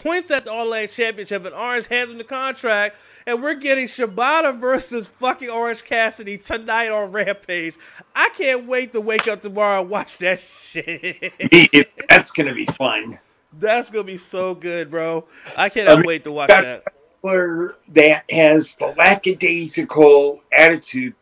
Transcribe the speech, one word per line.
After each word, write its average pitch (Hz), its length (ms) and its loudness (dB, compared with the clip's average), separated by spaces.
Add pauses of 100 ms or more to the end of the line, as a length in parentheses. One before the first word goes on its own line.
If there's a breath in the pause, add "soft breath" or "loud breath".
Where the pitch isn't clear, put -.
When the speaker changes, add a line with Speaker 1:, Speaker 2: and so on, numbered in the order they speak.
Speaker 1:
points 339 280 -6
at 277 140 -2
the 214 80 -12
All 233 120 -6
Atlantic 220 260 -6
Championship, 208 560 -8
and 160 80 -14
Orange 240 320 -6
hands 247 240 -4
him 233 80 -18
the 226 60 -18
contract, 233 760 -4 (280 soft breath)
and 240 160 -4
we're 302 120 -4
getting 269 320 -2
Shibata 254 760 -2
versus 247 460 -4
fucking 254 420 -6
Orange 233 360 -6
Cassidy 220 520 -4
tonight 226 540 -6
on 208 200 -4
Rampage. 180 640 -6 (400 soft breath)
I 311 220 0
can't 262 300 -4
wait 254 260 -6
to 226 80 -4
wake 214 260 -2
up 202 140 -4
tomorrow 202 400 -2
and 180 80 -8
watch 196 300 -8
that 180 220 -2
shit. - 920 -12 (100)
<laughs> - 80 -4
Speaker 2:
Me, 170 200 8 (400)
that's 180 220 6
gonna 139 220 -4
be 110 120 -8
fun. 110 520 -6 (360)
Speaker 1:
That's 220 340 -2
gonna 208 160 -8
be 185 140 -12
so 185 360 -6
good, 170 360 -8
bro. 165 340 -6 (320 loud breath)
I 196 140 0
cannot 202 220 4
Speaker 2:
I 151 40 12
mean, 165 100 4
Speaker 1:
wait 160 180 -4
to 151 80 -10
watch 147 160 -2
Speaker 2:
got - 160 6
Speaker 1:
that. 123 220 -10
Speaker 2:
a - 40 -8 (380)
wrestler 180 480 -4 (120)
that 151 420 6
has 156 460 4
the 139 220 -4
lackadaisical 160 1400 4 (100)
attitude, 139 680 2